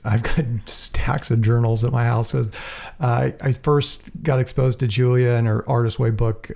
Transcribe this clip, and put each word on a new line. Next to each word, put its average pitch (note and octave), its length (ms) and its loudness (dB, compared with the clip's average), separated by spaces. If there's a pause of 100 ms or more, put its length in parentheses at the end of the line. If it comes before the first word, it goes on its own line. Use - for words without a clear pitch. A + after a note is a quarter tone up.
I've G#2+ 200 0
got - 200 2 (100)
<laughs> G#2+ 120 -6
stacks - 640 -2
of A2+ 140 2
journals A2+ 400 2
at A#2+ 80 0
my A#2 140 2
house. A#2 280 0
Uh, B2+ 120 0 (540)
I, B2 420 0
I C3+ 100 0
first D3 540 0 (180)
got C3+ 160 2
exposed B2+ 400 0
to B2+ 80 0
Julia B2 460 2
and A#2 120 2
her A2 240 0
Artist A#2+ 300 0
Way A#2 100 2
book, A2 460 0